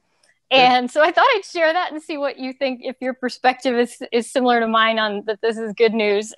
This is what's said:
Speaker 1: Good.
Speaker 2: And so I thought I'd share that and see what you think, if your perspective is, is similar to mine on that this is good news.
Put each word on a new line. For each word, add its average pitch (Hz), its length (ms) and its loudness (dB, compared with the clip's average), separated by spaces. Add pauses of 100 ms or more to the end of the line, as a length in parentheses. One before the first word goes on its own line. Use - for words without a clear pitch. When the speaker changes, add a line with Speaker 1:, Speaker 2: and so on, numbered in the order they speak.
(520)
Speaker 1:
Good. 254 60 4
Speaker 2:
And 247 340 4
so 294 120 0
I 339 80 4
thought 349 180 4
I'd 427 160 0
share 330 260 0
that 349 200 -4
and 302 100 -12
see 311 160 -8
what 277 220 -6
you 262 140 -8
think, 262 300 -6
if 262 160 -8
your 254 140 -4
perspective 254 600 -2
is, 240 220 -2 (140)
is 233 200 -2
similar 247 280 2
to 226 80 0
mine 220 300 2
on 208 280 -4
that 214 160 -6
this 226 160 -2
is 226 160 -8
good 226 200 2
news. 214 440 0